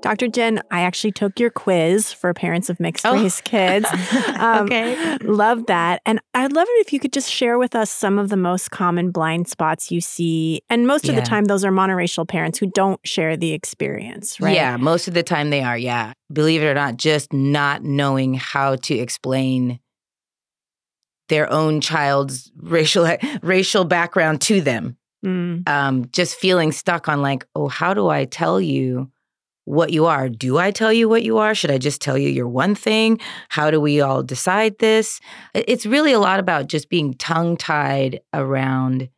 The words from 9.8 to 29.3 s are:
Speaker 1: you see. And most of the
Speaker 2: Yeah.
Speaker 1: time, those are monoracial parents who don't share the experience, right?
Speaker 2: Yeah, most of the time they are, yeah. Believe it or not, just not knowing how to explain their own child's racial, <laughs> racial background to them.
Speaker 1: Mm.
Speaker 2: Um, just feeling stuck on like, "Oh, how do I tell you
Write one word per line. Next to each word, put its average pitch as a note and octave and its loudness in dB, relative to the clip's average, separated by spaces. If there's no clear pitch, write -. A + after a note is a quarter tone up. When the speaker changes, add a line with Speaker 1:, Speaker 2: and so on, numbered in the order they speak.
Speaker 1:
you E3+ -2
see. D#3+ -2
And A#3+ 2
most D4 0
of D4 0
the A3 2
Speaker 2:
Yeah. - -2
Speaker 1:
time, G#3+ 2
those G3 2
are F#3+ 2
monoracial F#3 0
parents E3 -2
who G#3 -2
don't F#3+ 0
share D#3+ -2
the E3 -2
experience, - -8
right? F#3+ 4
Speaker 2:
Yeah, C3 2
most D#3+ 0
of F3+ -6
the E3+ 2
time D3 0
they C#3 0
are, B2 -2
yeah. A#2+ -4
Believe D#3 2
it - 2
or C#3+ 2
not, C3+ 0
just D3+ 0
not C#3+ 0
knowing C#3 0
how C3+ -2
to - -4
explain B2+ -2
their D3+ 2
own D#3 2
child's C#3 -2
racial, E3 2
<laughs> C#4+ -8
racial F#3 2
background E3 0
to G3+ 2
them. B2 -2
Speaker 1:
Mm. F3 -4
Speaker 2:
Um, C#3 0
just F3 -2
feeling F3 2
stuck - -4
on D3 0
like, C#3 -2
"Oh, D3 -2
how E3+ -2
do G3 2
I D3 0
tell E3 0
you C3+ -2